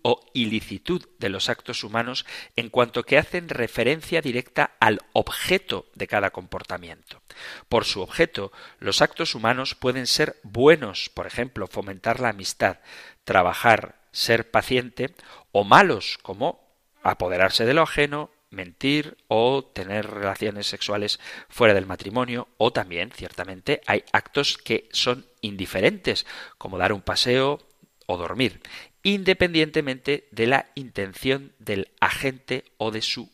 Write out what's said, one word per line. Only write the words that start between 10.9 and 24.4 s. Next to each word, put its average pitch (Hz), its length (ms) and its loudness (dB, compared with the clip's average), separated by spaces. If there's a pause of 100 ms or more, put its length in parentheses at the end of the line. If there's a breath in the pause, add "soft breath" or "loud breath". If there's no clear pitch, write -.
por 90 180 -8
ejemplo, 117 400 -6
fomentar 101 520 -4
la 123 100 0
amistad, 98 500 -2 (440 loud breath)
trabajar, 98 760 4 (120)
ser - 380 0
paciente, 127 640 0 (380 loud breath)
o 101 120 4
malos, 131 580 6
como 117 520 -6 (300)
apoderarse 92 600 2
de 127 80 4
lo 165 80 4
ajeno, 147 500 -2 (180)
mentir 113 680 -4 (100)
o 123 460 2
tener 101 360 -6
relaciones 101 580 -4
sexuales 104 520 -4 (300 loud breath)
fuera 110 240 6
del 95 120 4
matrimonio, 120 640 -6 (100)
o 117 140 4
también, 95 400 -6
ciertamente, 92 720 -6
hay 104 180 2 (100)
actos - 440 0